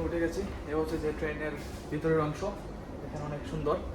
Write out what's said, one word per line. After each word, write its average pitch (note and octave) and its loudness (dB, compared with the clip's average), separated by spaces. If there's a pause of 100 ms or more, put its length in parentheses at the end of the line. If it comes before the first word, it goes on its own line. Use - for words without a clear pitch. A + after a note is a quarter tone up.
উঠে E3 2
গেছি। E3 2 (300)
এ - 2
হচ্ছে D#3+ 2
যে D3+ 2 (100)
ট্রেনের D3+ 0 (380)
ভিতরের D#3 6
অংশ, D3+ -2 (640)
এখানে D3+ -6
অনেক D3 -4 (100)
সুন্দর। D#3 2 (200)